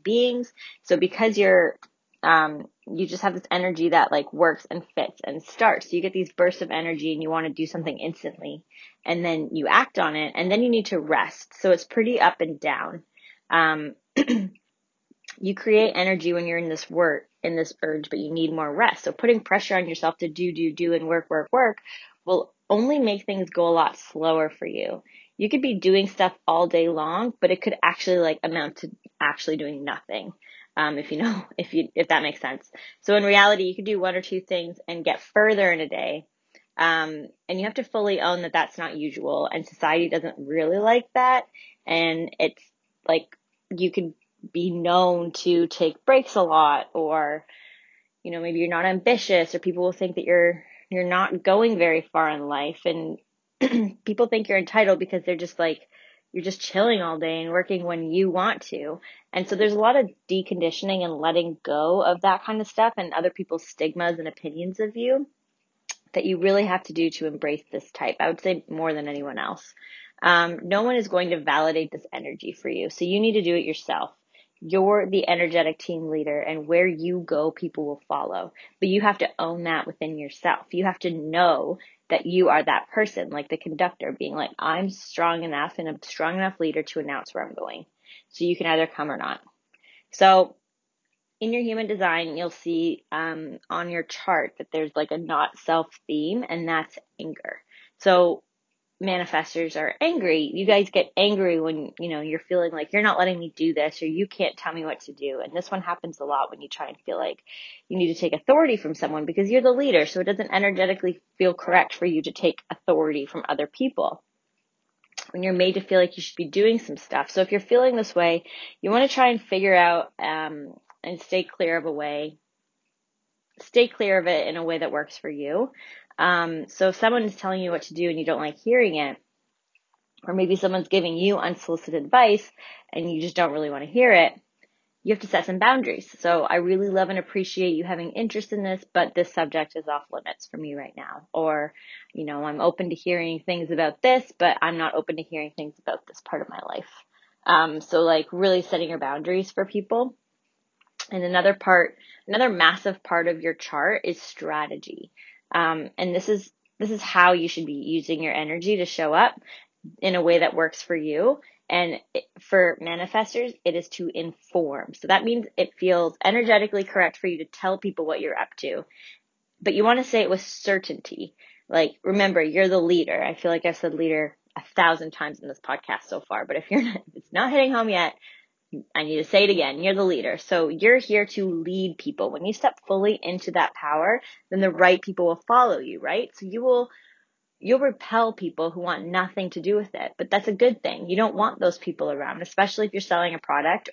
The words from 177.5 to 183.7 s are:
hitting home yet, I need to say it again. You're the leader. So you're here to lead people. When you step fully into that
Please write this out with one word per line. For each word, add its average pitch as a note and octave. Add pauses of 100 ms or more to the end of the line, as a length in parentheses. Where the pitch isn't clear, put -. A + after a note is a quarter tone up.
hitting C4+
home A3+
yet, F3 (800)
I D#3
need D#3
to D#3
say G3+
it G3+
again. D3
You're F#3+
the G3
leader. E3
So E3
you're G3
here G#3
to F#3
lead F3+
people. -
When D#3+
you G#3+
step -
fully G3
into F3+
that E3